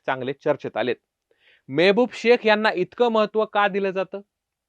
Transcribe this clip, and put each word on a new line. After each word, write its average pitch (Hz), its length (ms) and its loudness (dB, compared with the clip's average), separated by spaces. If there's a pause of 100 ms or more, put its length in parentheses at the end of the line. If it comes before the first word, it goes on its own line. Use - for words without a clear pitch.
चांगले 131 280 -4
चर्चेत 135 440 -4
आलेत. 117 180 -2 (720)
मेहबूब 190 460 2
शेख 233 320 2
यांना 214 260 2
इतकं 185 400 -2
महत्त्व 214 340 0
का 202 220 0
दिलं 196 240 -4
जातं? 190 300 -8 (480)